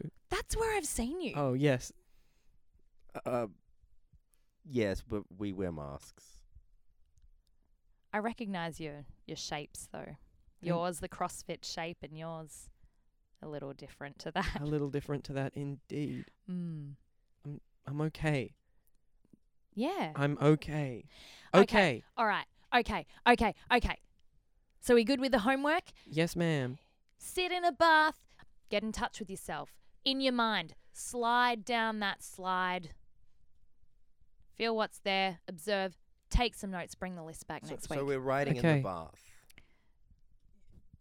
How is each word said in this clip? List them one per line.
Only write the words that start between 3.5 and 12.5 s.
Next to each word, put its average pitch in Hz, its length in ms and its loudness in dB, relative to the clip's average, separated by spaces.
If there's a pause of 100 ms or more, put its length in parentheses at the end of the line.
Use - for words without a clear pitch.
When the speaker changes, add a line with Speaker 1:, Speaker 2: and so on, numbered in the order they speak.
Speaker 3:
yes, 113 420 0
but 104 160 -4 (140)
we 101 160 -4
wear 92 180 -2
masks. 71 680 -12 (1800)
Speaker 1:
I 208 60 -2
recognise 196 600 -6
your, 147 260 -12 (200)
your 160 120 -10
shapes, - 540 -10
though. - 80 -12
Speaker 2:
Thank - 180 -14 (440)
Speaker 1:
Yours, 175 380 -2
the 185 100 -8
CrossFit - 560 -8
shape, 170 380 -8
and 151 140 -14
yours 160 520 -12 (720)